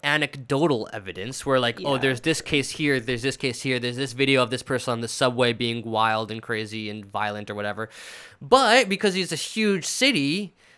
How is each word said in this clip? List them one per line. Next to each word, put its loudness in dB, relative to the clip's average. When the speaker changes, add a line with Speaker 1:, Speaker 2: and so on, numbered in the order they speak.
Speaker 1:
anecdotal 2
evidence -10
where, 4
like, 0
oh, 2
Speaker 2:
Yeah. -2
Speaker 1:
there's 2
this 0
case 0
here, 0
there's -4
this -2
case -4
here, 0
there's -4
this -4
video 4
of 2
this -4
person -2
on -4
the -4
subway 2
being -4
wild 0
and -10
crazy -6
and -10
violent -6
or -8
whatever. -6
But 6
because 0
it's -2
a -2
huge -2
city, 0